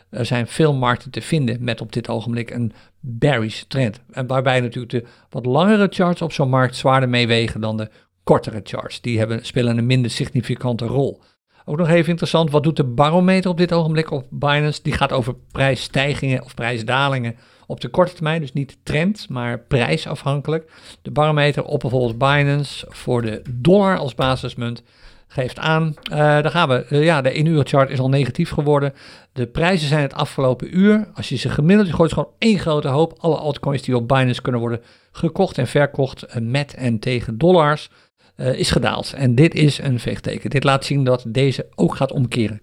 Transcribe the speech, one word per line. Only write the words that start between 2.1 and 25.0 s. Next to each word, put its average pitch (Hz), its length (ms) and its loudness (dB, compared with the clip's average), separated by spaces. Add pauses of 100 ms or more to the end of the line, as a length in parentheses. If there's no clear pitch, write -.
een 117 220 -4 (280)
bearish 117 680 -2
trend. 127 320 -2 (100)
En 131 160 -6
waarbij 127 340 2
natuurlijk 123 320 -6
de 120 120 -2 (260)
wat 123 160 -8
langere 190 440 4
charts 175 320 0
op 160 100 -4
zo'n 139 160 0
markt 127 280 2
zwaarder 131 320 2
meewegen 117 520 0
dan 110 160 -4
de 107 140 -8 (340)
kortere - 400 0
charts. - 360 -10
Die 117 180 -2
hebben, 113 280 -2
spelen 120 320 0
een 120 80 0
minder 123 240 2
significante 120 760 -4
rol. 123 360 -2 (420)
Ook 151 120 -6
nog 165 120 0
even 170 220 4
interessant, 165 400 0
wat 147 120 2
doet 151 140 0
de 147 80 2
barometer 180 680 4
op 170 60 -2
dit 175 160 2
ogenblik 160 380 0
op 139 200 -4
Binance? 147 520 0
Die 143 100 -2
gaat - 200 0
over 127 220 -2 (180)
prijsstijgingen 135 920 0
of - 100 -20
prijsdalingen 123 800 -2 (300)
op - 140 -12
de 123 80 -8
korte 175 240 0
termijn, 160 280 -4
dus 139 120 -8
niet 139 300 -6
trend, 170 460 -2
maar 120 320 -4
prijsafhankelijk. 147 1080 -2 (320)
De 131 80 -12
barometer 147 540 2
op 139 160 -2
bijvoorbeeld 120 380 0
Binance 143 720 0
voor 123 340 -2
de 110 280 -6
dollar 185 480 4
als 139 160 -6
basismunt 127 680 -4 (460)